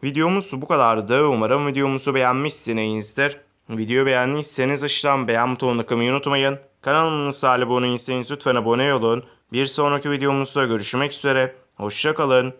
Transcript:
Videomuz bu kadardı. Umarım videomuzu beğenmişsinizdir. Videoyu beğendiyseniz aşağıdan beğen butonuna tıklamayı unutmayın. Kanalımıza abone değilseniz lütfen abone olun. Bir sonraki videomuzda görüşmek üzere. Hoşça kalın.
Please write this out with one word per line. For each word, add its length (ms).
Videomuz 500
bu 140
kadardı. 560
Umarım 440
videomuzu 480
beğenmişsinizdir. 1200
Videoyu 360
beğendiyseniz 800
aşağıdan 440
beğen 280
butonuna 260
tıklamayı 300
unutmayın. 480
Kanalımıza 720
abone 360
değilseniz 440
lütfen 240
abone 380
olun. 300
Bir 140
sonraki 460
videomuzda 540
görüşmek 480
üzere. 420
Hoşça 360
kalın. 460